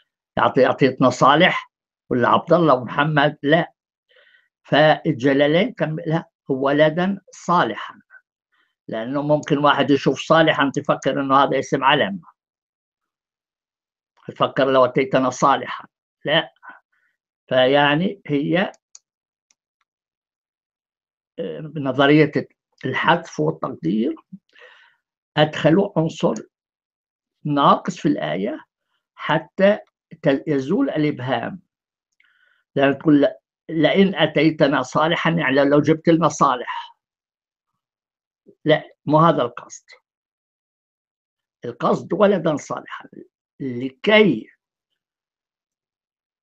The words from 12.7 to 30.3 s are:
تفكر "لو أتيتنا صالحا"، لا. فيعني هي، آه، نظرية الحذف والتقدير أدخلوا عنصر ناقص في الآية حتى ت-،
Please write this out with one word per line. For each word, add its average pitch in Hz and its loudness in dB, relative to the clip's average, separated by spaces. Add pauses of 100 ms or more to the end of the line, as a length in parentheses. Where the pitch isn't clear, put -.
تفكر 135 -2
"لو 131 4
أتيتنا 131 0
صالحا"، - -2 (380)
لا. 156 -4 (920)
فيعني 143 0
هي، 160 -2 (2750)
آه، 156 -12
نظرية 143 2 (540)
الحذف 165 -2
والتقدير 160 -4 (1200)
أدخلوا 156 2
عنصر 160 -2 (1120)
ناقص 151 0
في - -4
الآية 165 -6 (500)
حتى 190 -2 (420)
ت-، 139 0